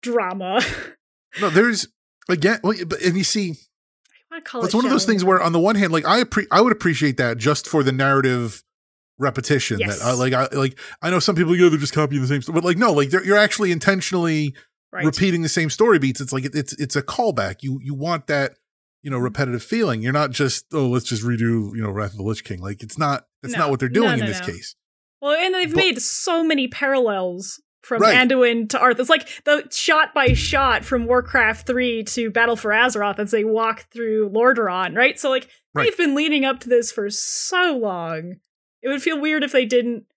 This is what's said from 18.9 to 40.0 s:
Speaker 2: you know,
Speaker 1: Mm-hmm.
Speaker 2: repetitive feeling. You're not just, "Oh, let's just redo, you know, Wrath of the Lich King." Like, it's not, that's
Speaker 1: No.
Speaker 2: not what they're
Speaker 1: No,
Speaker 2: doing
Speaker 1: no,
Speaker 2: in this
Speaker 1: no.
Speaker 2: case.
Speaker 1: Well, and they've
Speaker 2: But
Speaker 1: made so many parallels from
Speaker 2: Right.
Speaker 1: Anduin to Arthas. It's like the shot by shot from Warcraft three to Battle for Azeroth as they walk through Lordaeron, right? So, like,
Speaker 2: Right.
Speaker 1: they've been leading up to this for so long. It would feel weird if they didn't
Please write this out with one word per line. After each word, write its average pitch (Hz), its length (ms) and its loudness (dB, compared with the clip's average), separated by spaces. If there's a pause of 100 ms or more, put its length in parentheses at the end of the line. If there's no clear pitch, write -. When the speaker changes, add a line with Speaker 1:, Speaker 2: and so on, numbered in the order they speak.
Speaker 2:
you 143 80 -10
know, 135 80 -4
Speaker 1:
Mm-hmm. 123 60 -2
Speaker 2:
repetitive 123 380 -2
feeling. 185 380 -2
You're 123 140 -2
not 147 160 0
just, 131 420 -2
"Oh, 143 160 0
let's 123 160 0
just 110 180 -4
redo, 117 540 0
you 110 60 -6
know, 104 80 -4
Wrath 98 220 -6
of 107 60 -18
the 98 40 -8
Lich 107 220 -6
King." 92 180 -10
Like, 101 200 -10
it's 107 140 -12
not, 143 280 -4 (180)
that's 175 120 -10
Speaker 1:
No. 220 60 -4
Speaker 2:
not 151 100 2
what 131 100 0
they're 135 100 -2
Speaker 1:
No, 202 120 2
Speaker 2:
doing 202 180 2
Speaker 1:
no, 110 40 -2
Speaker 2:
in 104 60 -2
this - 100 -6
Speaker 1:
no. - 60 -10
Speaker 2:
case. - 280 -12 (460)
Speaker 1:
Well, 285 140 -2
and 359 200 0
they've 359 140 -2
Speaker 2:
But 320 80 -2
Speaker 1:
made 339 240 2
so - 440 -2
many 285 240 0
parallels 202 920 -2 (220)
from - 200 -4
Speaker 2:
Right. 220 140 6
Speaker 1:
Anduin 247 540 4
to 254 80 -2
Arthas. 247 220 4
It's 254 100 0
like 311 180 2 (160)
the 294 260 2
shot 311 440 0
by 262 180 4
shot 269 520 0
from 233 220 -2
Warcraft 233 600 0
three 240 380 -2
to 226 260 -4
Battle 233 260 2
for 220 140 -4
Azeroth 214 480 0
as 208 140 -4
they 214 120 2
walk 220 480 -2
through 214 380 -2
Lordaeron, 196 680 0
right? 254 240 2
So, 277 100 -2
like, 262 180 -2 (260)
Speaker 2:
Right. - 100 0
Speaker 1:
they've 453 120 0
been 311 180 2
leading 294 300 0
up 269 160 0
to - 80 -14
this 233 220 2
for 208 200 -6
so 359 640 -2
long. 175 600 -6 (460)
It 247 60 -4
would 277 140 -4
feel 320 180 -2
weird 302 240 0
if 285 80 -8
they 254 140 2
didn't 240 380 -2 (120)